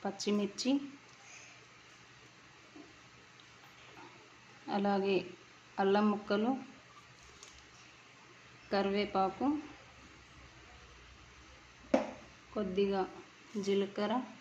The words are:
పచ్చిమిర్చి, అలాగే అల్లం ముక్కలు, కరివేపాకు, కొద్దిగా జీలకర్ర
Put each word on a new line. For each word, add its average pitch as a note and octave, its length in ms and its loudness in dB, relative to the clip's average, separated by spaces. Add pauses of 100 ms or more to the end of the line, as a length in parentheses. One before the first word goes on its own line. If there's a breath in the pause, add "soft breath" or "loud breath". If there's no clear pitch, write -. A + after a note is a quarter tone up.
పచ్చిమిర్చి, G#3 680 0 (4000)
అలాగే G3 380 2 (680)
అల్లం G3+ 300 6
ముక్కలు, G#3 400 0 (2250)
కరివేపాకు, G3 760 2 (3000)
కొద్దిగా G3 480 0 (640)
జీలకర్ర G3 480 0 (260)